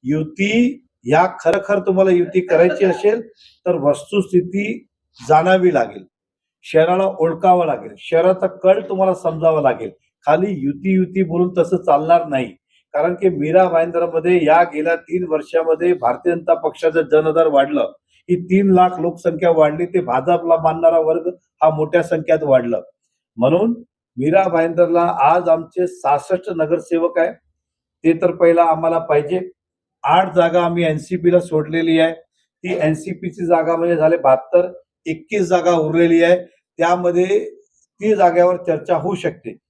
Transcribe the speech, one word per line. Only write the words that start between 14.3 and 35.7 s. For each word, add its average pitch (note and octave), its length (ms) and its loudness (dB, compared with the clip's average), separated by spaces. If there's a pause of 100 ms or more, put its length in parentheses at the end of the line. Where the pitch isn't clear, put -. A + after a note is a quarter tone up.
या D#3+ 180 4 (100)
गेल्या D#3 240 -2
तीन F3+ 320 -6
वर्षामध्ये E3 680 -2
भारतीय B2 400 -2
जनता E3 240 0
पक्षाचं D#3 540 -2
जनआधार D#3 340 2
वाढलं, C#3 460 0 (360)
ही F3+ 160 2
तीन F#3+ 280 2
लाख F3+ 280 4
लोकसंख्या E3+ 500 -2
वाढली, D#3+ 360 2
ते F3+ 140 -2
भाजपला E3 640 0
मानणारा E3 360 2
वर्ग D#3+ 300 -2 (340)
हा D#3+ 80 4
मोठ्या D#3 320 -2
संख्येत D#3+ 400 -2
वाढलं. B2 400 0 (560)
म्हणून E3+ 340 0 (440)
मीरा D#3+ 320 0
भाईंदरला E3+ 540 0 (200)
आज E3+ 260 2
आमचे F3+ 380 -2
सहासष्ट F3+ 680 -4
नगरसेवक E3 640 -2
आहे, E3 140 0
ते - 800 -6 (100)
तर F3 140 2
पहिला E3+ 280 4
आम्हाला E3 360 0
पाहिजे. D3+ 400 -2 (640)
आठ E3+ 300 2
जागा F3 280 2
आम्ही E3+ 220 -2
एनसीपी E3 480 -2
ला F3 80 4
सोडलेली D#3+ 600 -2
आहे, D#3+ 120 2
ती - 680 -12
एनसीपी E3 520 -4
ची F3 160 -8
जागा E3 300 0
म्हणजे E3+ 200 0
झाले D#3+ 200 2
बहात्तर, E3+ 540 2 (360)
एक्कीस F#3 420 -4
जागा F3+ 240 2